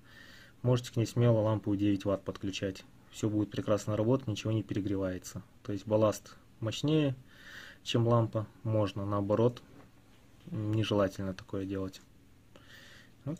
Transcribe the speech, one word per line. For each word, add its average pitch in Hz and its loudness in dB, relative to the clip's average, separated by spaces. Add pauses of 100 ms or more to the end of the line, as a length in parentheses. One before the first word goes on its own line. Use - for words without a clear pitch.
(600)
можете 123 0
к - -20
ней 110 2
смело 120 4
лампу 107 2
девять 101 2
ватт 98 0
подключать. 95 -6 (280)
Все - -4
будет 107 0
прекрасно 104 -2
работать, 120 2
ничего 107 -4
не 110 2
перегревается. 95 -4 (220)
То - -8
есть 98 -8
балласт 107 2 (240)
мощнее, 143 0 (680)
чем 117 2
лампа. 113 2 (160)
Можно, 104 0
наоборот, 104 2 (880)
нежелательно 107 0
такое 98 -8
делать. 95 -6 (1300)
Ну, 151 -6